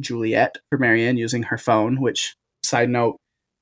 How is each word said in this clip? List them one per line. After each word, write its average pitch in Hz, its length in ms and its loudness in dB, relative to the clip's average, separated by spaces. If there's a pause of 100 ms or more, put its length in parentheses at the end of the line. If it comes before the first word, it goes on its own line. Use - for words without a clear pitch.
Juliet 117 560 0 (120)
for 143 80 0
Marianne 120 400 2
using 117 260 -2
her 110 140 -4
phone, 117 440 2
which, - 320 -2 (300)
side 120 260 0
note, 120 280 0 (440)